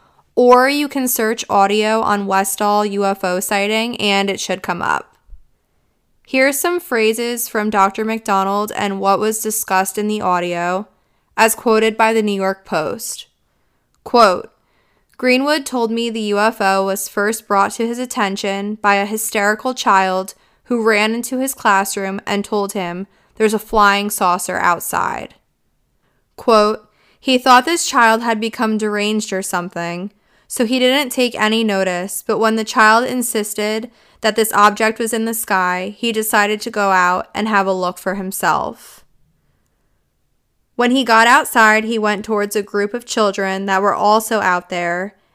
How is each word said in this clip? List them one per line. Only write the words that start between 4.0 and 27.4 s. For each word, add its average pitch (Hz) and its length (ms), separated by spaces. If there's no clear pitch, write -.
it 190 100
should 190 240
come 175 200
up. - 340
Here's 269 320
some 349 220
phrases 233 680
from 214 220
Doctor 202 340
McDonald 208 680
and 196 280
what 196 180
was 214 220
discussed 196 560
in 214 100
the 214 140
audio, 175 680
as 226 200
quoted 220 420
by 226 160
the 226 100
New 208 140
York 190 300
Post. - 600
Quote, 214 460
"Greenwood 277 480
told 233 280
me 233 180
the 226 100
U 202 200
F 220 200
O 196 240
was 196 240
first 214 380
brought 202 260
to 226 140
his 240 140
attention 202 760
by 202 220
a 196 100
hysterical 214 680
child 190 600
who 240 180
ran 214 320
into 240 240
his 262 160
classroom 196 720
and 202 180
told 202 280
him, 180 340
'There's 214 180
a 208 60
flying 202 500
saucer 180 460
outside.'" 180 800
Quote, 214 560
He 254 180
thought 254 260